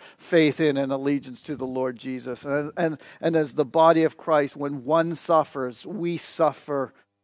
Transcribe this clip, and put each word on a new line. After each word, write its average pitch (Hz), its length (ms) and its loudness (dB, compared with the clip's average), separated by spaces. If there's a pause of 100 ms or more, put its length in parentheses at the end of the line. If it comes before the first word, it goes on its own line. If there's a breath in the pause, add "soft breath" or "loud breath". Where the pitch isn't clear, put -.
(180 loud breath)
faith 160 420 2
in 147 160 2
and 139 160 -2
allegiance 135 500 -4
to 147 140 -8
the 127 100 -6
Lord 131 300 -4
Jesus. 127 480 -10
And, 147 320 -4
and, 160 220 -2 (240 loud breath)
and 160 140 2
as 143 180 0
the 147 100 0
body 160 400 6
of - 140 0
Christ, 147 360 0
when 143 300 -8
one 165 300 2
suffers, 143 720 -2
we 170 320 -6
suffer 139 760 -2 (320 soft breath)